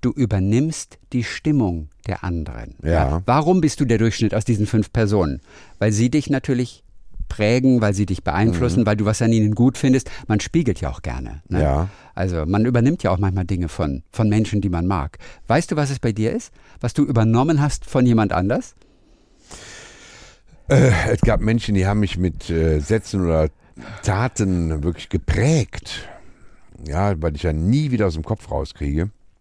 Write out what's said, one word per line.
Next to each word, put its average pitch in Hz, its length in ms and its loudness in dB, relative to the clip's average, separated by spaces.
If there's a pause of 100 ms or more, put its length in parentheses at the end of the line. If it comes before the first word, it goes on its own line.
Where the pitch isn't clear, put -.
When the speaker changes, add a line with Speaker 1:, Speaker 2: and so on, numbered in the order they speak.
Speaker 1:
du 123 100 0
übernimmst 113 880 -2 (140)
die 123 100 -2
Stimmung 98 640 -2 (180)
der - 160 -6
anderen. 80 600 -6
Speaker 2:
Ja. 78 420 0
Speaker 1:
Warum 156 360 2
bist 147 180 0
du 147 60 2
der 113 120 2
Durchschnitt 110 380 0
aus 107 80 0
diesen 107 220 0
fünf 110 260 0
Personen? 98 500 0 (380)
Weil 107 140 2
sie 117 160 2
dich 147 200 -2
natürlich 127 540 -2 (460)
prägen, 123 520 4
weil 104 120 2
sie 98 120 2
dich 92 180 -4
beeinflussen, 85 580 2
Speaker 2:
Mhm. 107 40 4
Speaker 1:
weil 107 120 2
du 104 80 0
was 107 160 0
an 117 100 2
ihnen 107 240 2
gut 123 220 4
findest. 131 340 2 (160)
Man 107 120 2
spiegelt 135 420 0
ja 69 100 -4
auch - 100 -12
gerne, 62 460 -10
ne? - 140 0
Speaker 2:
Ja. 76 280 2 (240)
Speaker 1:
Also 87 320 -2
man 101 200 2
übernimmt 127 360 2
ja - 80 0
auch 92 80 0
manchmal 92 280 0
Dinge 90 240 -4
von, 71 420 -4
von 110 180 0
Menschen, 104 320 0
die 95 80 -2
man 85 160 -2
mag. 85 320 -4 (300)
Weißt 143 240 0
du, 165 40 -2
was 147 140 0
es 135 80 -4
bei 117 140 -2
dir 107 200 -2
ist? - 200 -8 (280)
Was 123 140 -4
du 147 100 2
übernommen 123 560 2
hast 143 260 -2
von 127 200 2
jemand 110 280 4
anders? 101 420 -2 (1900)
Speaker 2:
Äh, 135 240 6 (200)
es 110 100 2
gab 104 200 4
Menschen, 110 320 0
die 95 140 2
haben 104 140 2
mich 95 180 -2
mit, 87 320 -2
äh, 80 280 2
Sätzen 98 460 -2
oder 80 240 2 (540)
Taten 92 800 0
wirklich 82 260 -4
geprägt. - 1000 -2 (800)
Ja, 87 340 -2
weil 78 160 -2
ich 71 80 -8
ja 82 100 0
nie 117 360 0
wieder 110 160 0
aus 87 80 0
dem 80 100 -6
Kopf - 280 -6
rauskriege. 71 580 -4 (320)